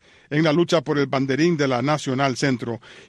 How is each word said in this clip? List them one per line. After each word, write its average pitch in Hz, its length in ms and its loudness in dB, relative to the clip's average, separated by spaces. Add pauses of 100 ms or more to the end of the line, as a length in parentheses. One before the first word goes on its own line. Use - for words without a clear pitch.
(300)
en 151 140 0
la 156 100 2
lucha 165 280 2
por 147 180 -2
el 139 80 0
banderín 135 500 0
de 143 100 0
la 123 140 0
Nacional 135 560 -2
Centro 120 420 -2 (300)